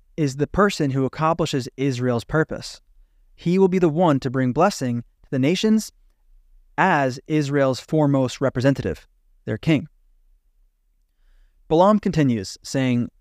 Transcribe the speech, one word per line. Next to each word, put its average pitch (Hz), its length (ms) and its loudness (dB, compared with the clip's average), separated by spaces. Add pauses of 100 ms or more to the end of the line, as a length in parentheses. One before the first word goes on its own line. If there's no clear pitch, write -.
(180)
is 139 180 -2
the 143 120 -4
person 180 440 0
who 135 140 0
accomplishes 156 720 -2
Israel's 123 480 -2
purpose. - 560 -4 (540)
He 180 240 0
will 190 100 4
be 185 100 0
the 175 80 2
one 151 340 2
to 131 100 -6
bring 131 200 -2
blessing 127 520 -2 (200)
to - 60 -20
the 139 100 -2
nations 196 540 0 (840)
as 143 500 0
Israel's 143 520 0
foremost 139 600 0
representative, 127 680 -2 (380)
their 113 120 -6
king. 151 300 0 (1800)
Balaam 190 300 4
continues, 139 640 0
saying, 127 580 -2